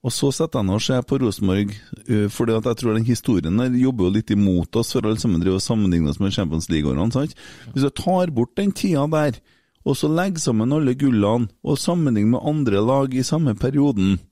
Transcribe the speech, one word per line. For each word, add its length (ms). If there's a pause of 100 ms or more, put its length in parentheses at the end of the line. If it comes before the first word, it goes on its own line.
Og 80
så 200
setter 280
jeg 60
nå 100
og 80
ser 220
på 100
Rosenborg, 540 (340)
eh, 240
fordi 240
at 160
jeg 120
tror 120
den 140
historien 500
der 160
jobber 320
jo 140
litt 160
imot 420
oss, 160
for 120
alle 160
sammen 200
driver 160
og 80
sammenligner 480
oss 80
med 140
Champions 340
League-årene, 460
sant? 180 (400)
Hvis 140
du 20
tar 460
bort 240
den 120
tida 380
der, 300 (460)
og 120
så 120
legger 320
sammen 320
alle 240
gullene, 520 (160)
og 160
sammenligner 540
med 180
andre 320
lag 320
i 80
samme 320
perioden 640 (120)